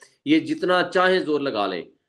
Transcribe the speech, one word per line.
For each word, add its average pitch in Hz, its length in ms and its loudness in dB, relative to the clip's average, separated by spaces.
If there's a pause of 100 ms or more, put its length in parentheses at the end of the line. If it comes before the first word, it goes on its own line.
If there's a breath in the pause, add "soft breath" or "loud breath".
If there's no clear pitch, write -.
(260 soft breath)
ये 156 140 4
जितना 175 420 0
चाहें 180 420 2
जोर 147 160 -2
लगा 107 260 -2
लें 90 220 -8 (200)